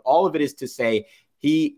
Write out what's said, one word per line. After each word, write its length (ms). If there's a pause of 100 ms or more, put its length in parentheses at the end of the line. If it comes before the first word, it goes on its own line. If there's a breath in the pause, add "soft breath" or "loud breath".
all 220
of 100
it 40
is 140
to 140
say 380 (320 soft breath)
he, 400